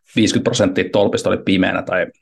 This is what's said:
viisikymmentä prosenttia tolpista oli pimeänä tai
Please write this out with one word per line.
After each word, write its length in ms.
viisikymmentä 340
prosenttia 420
tolpista 380
oli 80
pimeänä 460
tai 240